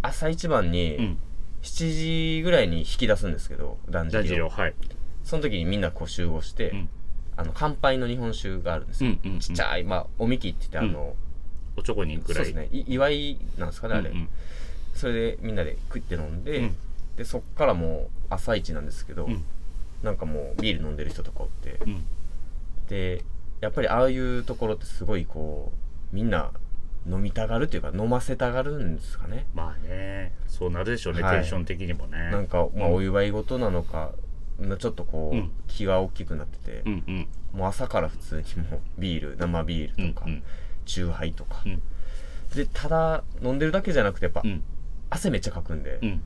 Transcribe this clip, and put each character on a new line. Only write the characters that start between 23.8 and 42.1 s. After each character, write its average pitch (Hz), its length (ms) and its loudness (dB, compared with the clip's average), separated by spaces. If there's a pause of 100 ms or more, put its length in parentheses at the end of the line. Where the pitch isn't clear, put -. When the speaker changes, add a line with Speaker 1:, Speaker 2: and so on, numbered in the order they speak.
Speaker 1:
り 113 80 0
あ 120 140 4
あ 131 60 4
い 127 80 0
う 123 260 0
と 123 120 -2
こ 117 120 -2
ろ 107 60 0
っ - 40 -2
て - 80 -6
す - 200 0
ご 104 120 6
い 85 80 0
こ 76 460 -2 (400)
う、 - 40 -2
み 104 80 2
ん 113 80 2
な 85 200 2 (560)
飲 92 140 2
み 101 100 2
た 110 140 0
が 113 140 0
る 147 80 2
と - 100 2
い - 20 0
う - 20 -2
か、 73 120 -2
飲 107 160 0
ま 123 120 2
せ 127 140 0
た 123 160 0
が 127 120 0
る 151 160 -2
ん 82 160 2
で - 80 -4
す - 160 -2
か - 80 0
ね。 - 260 -2
Speaker 2:
ま 82 260 0
あ 90 80 0
ね、 95 460 -2 (140)
そ 90 200 -2
う 87 40 0
な 85 80 0
る 104 120 -2
で 117 60 0
し - 80 -6
ょ 87 60 -2
う - 20 -2
ね、 85 80 0
Speaker 1:
は 92 120 4
い。 - 40 4
Speaker 2:
テ 80 40 4
ン 82 40 2
シ 85 80 0
ョ 95 60 2
ン 85 60 0
的 87 160 -2
に 87 120 -2
も - 140 0
ね。 - 100 -2 (140)
Speaker 1:
な 101 80 4
ん 101 80 2
か、 87 280 4
ま 101 100 2
あ、 - 20 6
Speaker 2:
う 85 40 6
ん。 - 40 6
Speaker 1:
お 95 80 2
祝 101 200 4
い 104 80 2
事 127 280 0
な 113 100 2
の 87 140 2
か、 78 280 -2 (480)
ま 98 140 2
あ、 95 40 -4
ち - 100 -4
ょ - 20 0
っ - 40 -2
と 87 100 -2
こ 80 300 2
う、 - 20 4
Speaker 2:
う 113 40 2
ん。 87 120 -2 (160)
Speaker 1:
気 - 180 2
が 92 160 4
大 95 80 0
き 92 160 -2
く 80 100 -2
な 73 100 -4
っ - 20 -2
て - 100 -4
て、 - 280 -4
Speaker 2:
う 110 40 0
ん 95 180 -2
う 90 40 -2
ん。 87 160 -2 (260)
Speaker 1:
も 95 120 0
う - 20 0
朝 123 200 0
か 101 140 0
ら 76 80 0
普 - 80 -4
通 - 200 -4
に 80 60 0 (200)
も 82 140 -2
う - 40 0 (160)
ビ 85 220 -2
ー 73 120 -4
ル、 - 60 -4
生 85 260 0
ビ 82 240 0
ー - 80 0
ル - 180 2
と - 60 -2
か、 - 60 -4
Speaker 2:
う 82 40 0
ん - 40 0
う - 40 -2
ん。 - 60 -6 (420)
Speaker 1:
チ - 160 -2
ュ 87 80 0
ー - 20 0
ハ 82 140 -2
イ 80 80 -2
と - 120 -6
か。 - 200 -2
Speaker 2:
う - 40 2
ん。 - 120 2 (760)